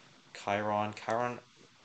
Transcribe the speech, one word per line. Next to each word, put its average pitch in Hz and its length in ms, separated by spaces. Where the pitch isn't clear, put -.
Chiron, 104 600
Chiron, 120 440